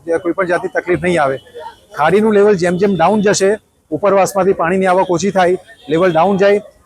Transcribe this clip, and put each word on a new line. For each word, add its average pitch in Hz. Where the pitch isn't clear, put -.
જે 165
કોઈ 170
પણ 185
જાતની 175
તકલીફ 175
નહીં 170
આવે. 135
ખાડીનું 208
લેવલ 202
જેમ 180
જેમ 202
ડાઉન 190
જશે, 196
ઉપરવાસમાંથી 190
પાણીની 185
આવક 185
ઓછી 175
થાય, 185
લેવલ 170
ડાઉન 185
જાય 202